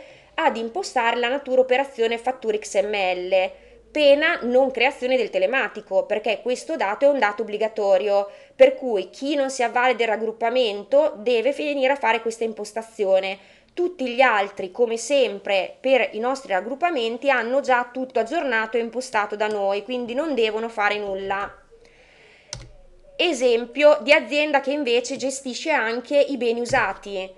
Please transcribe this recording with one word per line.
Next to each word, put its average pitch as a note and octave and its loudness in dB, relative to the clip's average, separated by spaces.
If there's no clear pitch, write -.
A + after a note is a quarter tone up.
ad D4 2
impostare A#3 -2
la A#3+ -2
natura C4 0
operazione B3 0
fattura A3+ -4
X G#3 -2
M G#3 -4
L, F#3 0
pena D4+ 4
non B3+ 2
creazione B3+ 0
del A3 -2
telematico, G3+ 0
perché G#3+ -4
questo B3+ -6
dato G#3 0
è C#4 8
un C#4 2
dato G#3+ 0
obbligatorio, G3+ 0
per C4 8
cui G#3 -4
chi C#4 -6
non C4+ 0
si B3+ -2
avvale A#3+ 2
del A3+ 0
raggruppamento A3+ 0
deve A#3 0
venire C#4+ 0
a C#4 0
fare A3+ 0
questa A3+ -6
impostazione. G3+ -4
Tutti F4 -4
gli A#3+ -2
altri, G3+ 0
come A3+ 0
sempre, G3+ -2
per B3+ 2
i G#3+ -8
nostri B3 -4
raggruppamenti B3 -2
hanno B3 0
già B3 0
tutto B3+ -4
aggiornato A3+ -2
e A#3 0
impostato A3 -4
da G#3+ -2
noi, G3+ -2
quindi A#3+ -8
non D4 -2
devono A3+ 0
fare G#3 -2
nulla. G3 -6
Esempio C4 4
di C4+ 4
azienda D4 2
che C4 -4
invece B3+ -2
gestisce C4 -6
anche B3 0
i C#4 2
beni A#3 -2
usati. G3+ -2